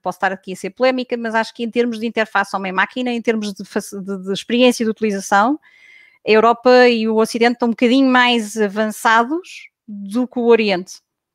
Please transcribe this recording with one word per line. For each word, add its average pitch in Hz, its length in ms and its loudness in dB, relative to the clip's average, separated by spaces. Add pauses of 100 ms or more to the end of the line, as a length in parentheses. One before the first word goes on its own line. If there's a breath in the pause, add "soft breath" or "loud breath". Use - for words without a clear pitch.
posso 180 140 -6
estar 190 140 -2
aqui 190 220 -10
a 185 40 -10
ser - 140 -10
polémica, 254 460 -2
mas 226 180 -6
acho 226 200 -2
que 233 100 -10
em 226 60 -8
termos 240 280 -2
de 220 80 -6
interface 208 480 -4
homem-máquina, 196 560 -4
em 233 120 -6
termos 208 320 -4
de 202 100 -14
faci-, 202 340 -8
de, 190 260 -10
de 190 80 -6
experiência 240 520 0
de 220 60 -2
utilização, 208 680 0 (680 soft breath)
a - 40 2
Europa 233 560 6
e 226 220 2
o 220 80 -2
Ocidente 226 380 0
estão 247 140 -2
um - 20 0
bocadinho 247 400 2
mais 240 480 2
avançados 220 1120 -2 (180)
do 208 400 -6
que - 100 -10
o 233 100 0
Oriente, 208 520 2 (340)